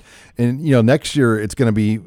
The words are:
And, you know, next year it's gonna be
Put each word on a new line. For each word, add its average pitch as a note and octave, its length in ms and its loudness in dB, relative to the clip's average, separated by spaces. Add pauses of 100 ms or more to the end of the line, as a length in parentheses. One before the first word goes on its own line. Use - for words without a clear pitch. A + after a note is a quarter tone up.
(380)
And, B2+ 280 -2
you D3+ 60 0
know, B2 100 4
next B2+ 340 0
year A#2+ 240 2
it's G#2 140 -8
gonna B2 180 0
be G#2+ 360 0